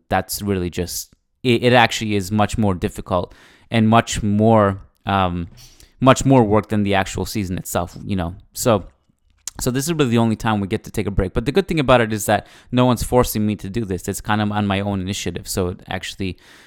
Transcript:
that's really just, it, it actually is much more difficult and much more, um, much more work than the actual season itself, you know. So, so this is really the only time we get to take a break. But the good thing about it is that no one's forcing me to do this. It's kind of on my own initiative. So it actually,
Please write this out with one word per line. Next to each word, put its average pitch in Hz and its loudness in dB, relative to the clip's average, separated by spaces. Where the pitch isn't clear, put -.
that's 95 -4
really 95 -2
just, - -8
it, 123 2
it 123 6
actually 113 2
is 95 -2
much 107 0
more 101 2
difficult - -4
and 113 4
much - 2
more, 104 4
um, 90 -2
much 131 4
more 131 6
work 104 2
than 104 0
the 98 0
actual 95 -2
season 92 -6
itself, - -6
you 104 -4
know. 90 -4
So, 107 0
so 127 -2
this 135 -4
is 170 -2
really 147 2
the 117 2
only 113 2
time 110 0
we 98 -4
get - -4
to - -16
take 101 -4
a 101 -4
break. 95 -2
But 117 -2
the 143 -4
good 185 0
thing 160 -2
about 127 4
it 110 0
is 101 -4
that 104 0
no 127 4
one's 120 0
forcing 120 -2
me 107 -2
to - -12
do 113 -6
this. 92 -6
It's 98 -6
kind 107 -2
of 104 -2
on 104 -2
my 98 0
own 101 -4
initiative. 92 -8
So 92 -4
it 95 -10
actually, 92 -8